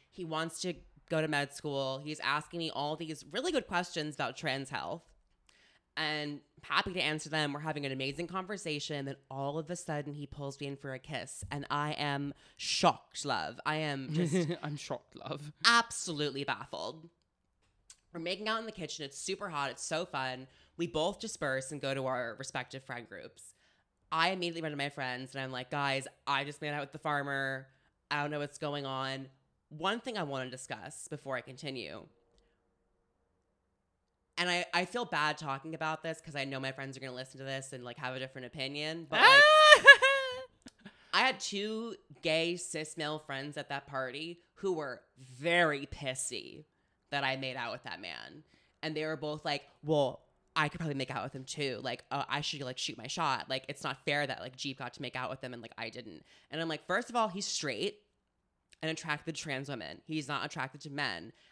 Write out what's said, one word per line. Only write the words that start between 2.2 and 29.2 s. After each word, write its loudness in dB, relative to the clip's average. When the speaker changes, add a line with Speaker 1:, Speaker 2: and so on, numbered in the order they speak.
Speaker 1:
asking 0
me -2
all -2
these -8
really 0
good 2
questions -2
about -2
trans -2
health. -6
And -2
happy 2
to -2
answer 0
them. 2
We're -4
having -2
an 0
amazing -2
conversation. -4
Then -6
all -2
of -6
a -4
sudden, -4
he -8
pulls -8
me -4
in -6
for -8
a -8
kiss. -8
And -4
I 2
am 0
shocked, 2
love. -2
I 2
am -2
just 4
Speaker 2:
<laughs> -12
I'm -4
shocked, -8
love. -10
Speaker 1:
absolutely 2
baffled. -6
We're -10
making -4
out 0
in -8
the -10
kitchen. -8
It's -12
super -6
hot. -2
It's -10
so -2
fun. -4
We 0
both 0
disperse -4
and -8
go -2
to -2
our -4
respective -8
friend -10
groups. -16
I 6
immediately -2
run 0
to -4
my 0
friends, -6
and -4
I'm -4
like, -6
"Guys, 0
I 2
just -10
made -2
out -2
with -6
the -12
farmer. -2
I 0
don't -2
know -2
what's -6
going -4
on." -4